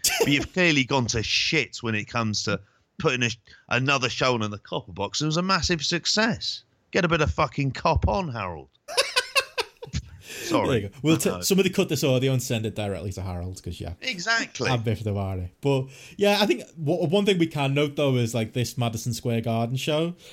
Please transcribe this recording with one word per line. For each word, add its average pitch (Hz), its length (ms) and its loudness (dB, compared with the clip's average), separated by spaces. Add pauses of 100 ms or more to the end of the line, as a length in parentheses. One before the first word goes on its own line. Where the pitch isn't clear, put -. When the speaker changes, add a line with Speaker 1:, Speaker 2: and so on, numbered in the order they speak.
(220)
Speaker 1:
But - 100 2
you've 143 220 0
Speaker 2:
<laughs> - 0 -
Speaker 1:
clearly 165 300 4
gone 127 240 2
to 113 140 -2
shit - 600 0
when 113 120 -2
it 104 120 -2
comes 110 400 -2
to 101 140 0 (380)
putting 131 240 0
a, 120 80 2 (400)
another 127 400 2
show 131 240 2
on 117 80 0
in 107 80 -2
the 101 80 -8
Copper - 360 -8
Box. 98 280 -4
It 151 60 0
was 156 100 0
a 175 60 0
massive 180 420 0
success. - 800 -2 (260)
Get - 160 0
a - 20 4
bit 160 140 2
of 151 100 2
fucking 139 420 0
cop - 340 2
on, 143 220 0
Harold. 92 400 -8 (200)
<laughs> - 100 -2 (1300)
Sorry. - 400 -2
Speaker 2:
There 131 120 2
you 101 100 -4
go. - 120 -20
We'll 156 140 4
Speaker 1:
I - 40 4
Speaker 2:
t-, 202 100 0
Speaker 1:
know. - 120 -4
Speaker 2:
somebody 185 280 4
cut 185 200 0
this 143 140 -2
audio 131 300 4
and 127 80 2
send 113 240 -2
it 104 100 -4
directly 98 380 -4
to 92 80 -8
Harold, 92 420 -6
'cause, 85 160 -8
yeah. 85 220 -8
Speaker 1:
Exactly. 220 680 -2
Speaker 2:
I'm 123 140 2
biffed 110 240 -2
about 98 320 -2
it. 92 120 -8 (100)
But, 135 240 0 (320)
yeah, 202 240 4
I 208 40 4
think 214 160 2 (220)
w-, 165 240 2
one 196 180 2
thing 196 140 4
we 165 80 4
can 139 260 0
note, 147 220 0
though, 139 200 4
is, 117 200 2
like, 113 180 -2
this 120 240 -2
Madison 117 360 -2
Square 117 280 -2
Garden 113 340 0
show, 160 400 0 (180)